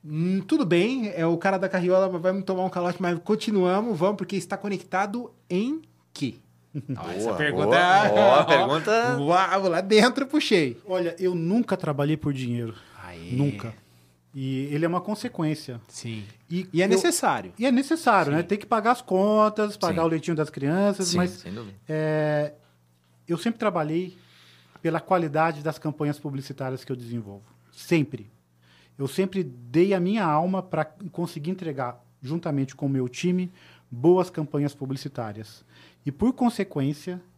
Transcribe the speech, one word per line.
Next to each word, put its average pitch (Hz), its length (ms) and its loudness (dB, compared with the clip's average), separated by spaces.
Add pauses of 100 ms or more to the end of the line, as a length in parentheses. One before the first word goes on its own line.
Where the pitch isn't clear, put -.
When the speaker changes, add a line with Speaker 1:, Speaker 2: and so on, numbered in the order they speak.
Speaker 1:
hum, 170 420 0
tudo 302 200 2
bem, 208 480 2
é 165 120 -2
o 170 120 2
cara 190 200 0
da 185 100 -2
carriola, 185 420 2
mas 175 120 -4
vai 185 100 2
me 196 100 -4
tomar 190 220 -2
um 185 60 -2
calote, 180 300 -2
mas 175 240 0
continuamos, 208 760 0
vamos, 190 180 2
porque 190 200 -6
está 190 200 -4
conectado 202 760 -6 (180)
em 247 320 -2 (300)
quê?" 127 240 -6 (380)
Então, 139 360 -8
essa 202 160 -4
Speaker 2:
Boa, 208 100 -2
Speaker 1:
pergunta 147 320 0 (400)
Speaker 2:
boa. 117 320 8
Ó, - 80 2
Speaker 1:
<laughs> - 0 -
Speaker 2:
pergunta 160 720 4
Speaker 1:
Uau, 185 480 2
lá 165 140 2
dentro 214 420 4
eu 262 40 -8
puxei. 175 580 2
Speaker 3:
Olha, 180 320 -2
eu 185 160 0
nunca 196 420 0
trabalhei 147 400 0
por 147 160 -4
dinheiro. 120 420 -4 (300)
Speaker 1:
Aê. 87 280 -12
Speaker 3:
Nunca. 117 420 -2 (600)
E 131 260 -6 (140)
ele 156 120 0
é - 20 2
uma 175 140 -2
consequência. 156 840 -4
Speaker 1:
Sim. 110 380 -10 (240)
Speaker 3:
E 180 240 -4
Speaker 1:
E 160 80 2
é 185 60 6
Speaker 3:
eu - 20 2
Speaker 1:
necessário. 190 680 2
Speaker 3:
E 233 80 0
é 277 40 4
necessário, 240 600 4
Speaker 1:
Sim. 151 60 2
Speaker 3:
né? 175 40 0
Tem 196 140 -2
que 208 80 -10
pagar 226 280 2
as 247 100 0
contas, 208 760 2
pagar 180 240 0
Speaker 2:
Sim. 165 60 2
Speaker 3:
o 160 40 2
leitinho 160 240 -2
das 151 140 -2
crianças, 185 600 0
Speaker 2:
Sim, 175 100 0
Speaker 3:
mas, 180 140 0
Speaker 2:
sem - 200 -14
dúvida. 101 240 -12 (100)
Speaker 3:
é, 156 680 0 (720)
eu 170 80 -2
sempre 233 220 -4
trabalhei 175 580 -2 (640)
pela 165 180 -2
qualidade 160 640 0
das 151 160 -4
campanhas 147 400 -4
publicitárias 135 640 -8
que - 80 -16
eu 127 60 -4
desenvolvo. 113 480 -12 (260)
Sempre. 135 600 -2 (680)
Eu 139 80 -4
sempre 190 380 -2
dei 131 480 0
a 185 80 2
minha 202 240 0
alma 175 380 0
pra 160 240 -2
conseguir 170 640 -8
entregar, 139 520 -6 (200)
juntamente 143 520 -4
com 147 120 -6
o - 20 0
meu 131 220 -2
time, 180 420 -2 (380)
boas 175 400 4
campanhas 147 440 -2
publicitárias. 123 880 -10 (420)
E, 143 60 -2
por 226 220 0
consequência 180 880 -2 (180)